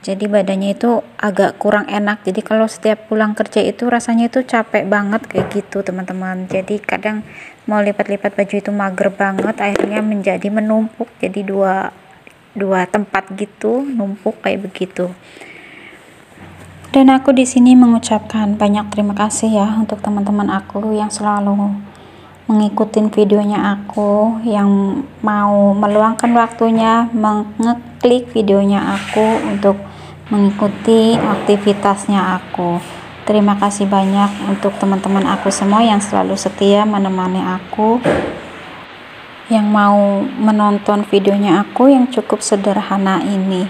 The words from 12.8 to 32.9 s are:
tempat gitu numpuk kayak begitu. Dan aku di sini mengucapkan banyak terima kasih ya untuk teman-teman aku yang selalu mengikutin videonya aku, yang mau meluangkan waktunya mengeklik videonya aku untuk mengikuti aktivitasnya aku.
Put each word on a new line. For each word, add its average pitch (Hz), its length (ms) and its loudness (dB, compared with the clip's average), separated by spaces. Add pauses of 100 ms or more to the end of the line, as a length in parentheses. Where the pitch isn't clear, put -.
tempat 196 480 -4
gitu 214 480 -4
numpuk 220 640 -6
kayak 196 240 -4
begitu. 185 400 -6 (1800)
Dan 269 160 8
aku 269 240 4
di 254 160 4
sini 254 240 6
mengucapkan 220 880 4
banyak 208 320 0
terima 208 240 -2
kasih 214 400 0
ya 208 160 2
untuk 214 320 -2
teman-teman 202 480 0
aku 202 400 -4
yang 214 160 -2
selalu 202 720 -2 (680)
mengikutin 214 640 0
videonya 208 640 2
aku, 208 640 0
yang 202 640 0 (160)
mau 208 560 2
meluangkan 214 560 2
waktunya 226 800 2
mengeklik 226 1200 0
videonya 196 640 2
aku 214 560 0
untuk 202 240 2 (560)
mengikuti 208 800 2
aktivitasnya 202 1300 0
aku. 175 400 -4 (480)